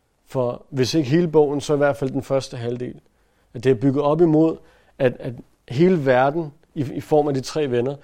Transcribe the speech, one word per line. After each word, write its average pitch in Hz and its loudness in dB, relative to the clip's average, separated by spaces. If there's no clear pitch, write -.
For 123 -4
hvis 127 -2
ikke 147 0
hele 170 2
bogen, 147 2
så 151 -2
i - 2
hvert 143 2
fald 135 -6
den 131 -6
første 135 -4
halvdel. 123 -8
At 123 -8
det 131 4
er 123 2
bygget 139 0
op 151 2
imod, 160 4
at, 123 0
at 131 -10
hele 160 2
verden 143 2
i, 165 -4
i 147 -10
form 151 2
af 139 -2
de 131 -2
tre 143 -4
venner, 123 -2